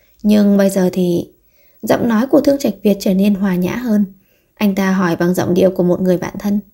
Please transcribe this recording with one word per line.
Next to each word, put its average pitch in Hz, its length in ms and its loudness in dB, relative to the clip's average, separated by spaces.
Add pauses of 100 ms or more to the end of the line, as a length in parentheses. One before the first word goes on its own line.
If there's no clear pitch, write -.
(240)
nhưng 208 340 4
bây 196 120 2
giờ 185 240 0
thì 175 340 -2 (540)
giọng - 260 -2
nói 233 200 0
của 285 140 2
Thương 277 160 2
Trạch 233 160 -4 (100)
Việt 202 160 2
trở 202 140 -2
nên 196 220 2
hòa 185 200 -2
nhã 180 200 -2
hơn. 220 300 -2 (500)
Anh 202 200 0
ta 190 160 0
hỏi 185 240 0
bằng 175 180 0
giọng 180 200 -2
điệu 185 180 2
của 185 120 -2
một 180 180 0
người 180 160 2
bạn - 220 -10
thân: 202 200 -2 (140)